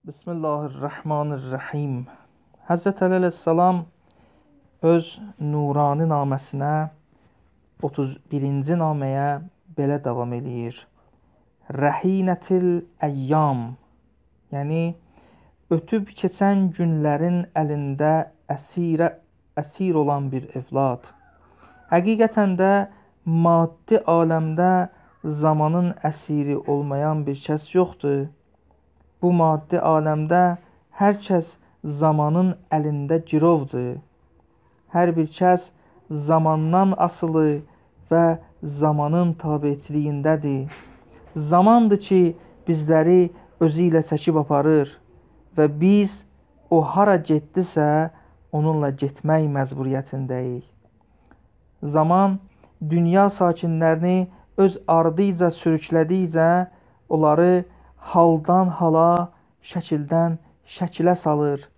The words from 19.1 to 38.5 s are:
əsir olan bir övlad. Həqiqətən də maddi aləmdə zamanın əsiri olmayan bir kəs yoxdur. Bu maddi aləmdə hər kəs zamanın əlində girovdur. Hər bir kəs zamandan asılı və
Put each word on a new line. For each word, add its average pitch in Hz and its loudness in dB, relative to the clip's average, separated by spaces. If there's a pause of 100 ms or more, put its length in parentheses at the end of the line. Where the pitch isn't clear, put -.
əsir 156 -2
olan 139 -2
bir 131 -8
övlad. 127 -4 (880)
Həqiqətən 208 2
də 196 2 (360)
maddi 165 2
aləmdə 165 0 (320)
zamanın 156 0
əsiri 147 -4
olmayan 147 -2
bir 139 -6
kəs 151 -6
yoxdur. 147 -2 (920)
Bu 180 2
maddi 160 2
aləmdə 156 2 (420)
hər 202 2
kəs 165 -2 (300)
zamanın 151 0 (180)
əlində 147 -2
girovdur. 143 0 (920)
Hər 175 2
bir 160 -2
kəs 180 2 (400)
zamandan 160 2
asılı 160 0 (480)
və 165 2 (260)